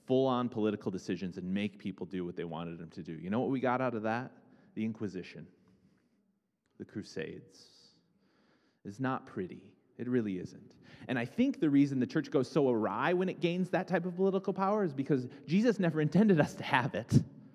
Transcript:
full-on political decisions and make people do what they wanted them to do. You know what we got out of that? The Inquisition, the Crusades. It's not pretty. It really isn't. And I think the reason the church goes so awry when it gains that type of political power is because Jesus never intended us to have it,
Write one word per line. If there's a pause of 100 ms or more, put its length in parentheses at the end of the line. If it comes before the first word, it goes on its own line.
full-on
political
decisions
and
make
people
do
what
they
wanted
them
to
do.
You
know
what
we
got
out
of
that? (440)
The
Inquisition, (1300)
the
Crusades. (1200)
It's
not
pretty. (360)
It
really
isn't. (320)
And
I
think
the
reason
the
church
goes
so
awry
when
it
gains
that
type
of
political
power
is
because (180)
Jesus
never
intended
us
to
have
it, (340)